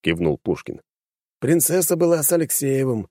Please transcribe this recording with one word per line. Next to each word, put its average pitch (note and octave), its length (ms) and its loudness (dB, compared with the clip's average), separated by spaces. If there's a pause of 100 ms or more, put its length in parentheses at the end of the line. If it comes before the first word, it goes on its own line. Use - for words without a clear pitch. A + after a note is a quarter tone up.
кивнул E2 340 0
Пушкин. - 440 -6 (580)
Принцесса E3+ 560 0
была E3+ 260 2
с D#3 120 0
Алексеевым. C3+ 760 0